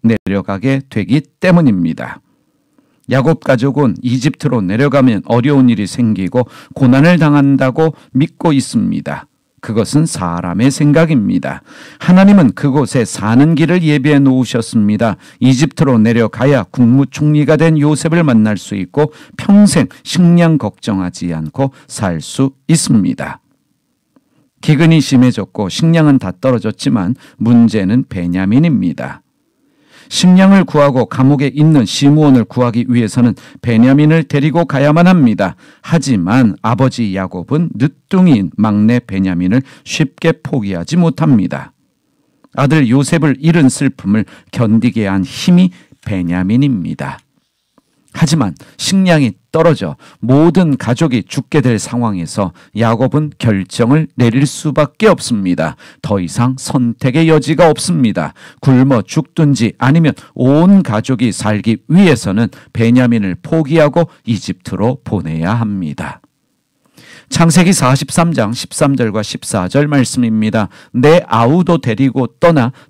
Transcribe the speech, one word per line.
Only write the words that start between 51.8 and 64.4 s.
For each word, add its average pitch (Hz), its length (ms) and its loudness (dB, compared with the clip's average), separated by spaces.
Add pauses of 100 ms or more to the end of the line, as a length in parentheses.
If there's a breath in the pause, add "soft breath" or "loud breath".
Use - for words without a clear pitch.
야곱은 117 640 -2
결정을 117 800 -2
내릴 123 280 0
수밖에 147 640 -2
없습니다. 95 680 -2 (260 loud breath)
더 104 160 -4
이상 120 400 -4
선택의 131 720 -2
여지가 156 420 2
없습니다. 123 640 -2 (260 loud breath)
굶어 131 420 2
죽든지 143 760 -2
아니면 160 360 0 (200 loud breath)
온 165 480 4
가족이 113 500 -4
살기 110 560 -4
위해서는 117 600 2 (240 loud breath)
베냐민을 117 680 0
포기하고 160 640 0 (160 soft breath)
이집트로 107 800 -6